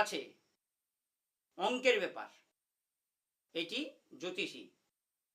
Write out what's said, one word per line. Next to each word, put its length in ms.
আছে, 200
অঙ্কের 460
ব্যাপার, 260
এটি 240
জ্যোতিষী, 420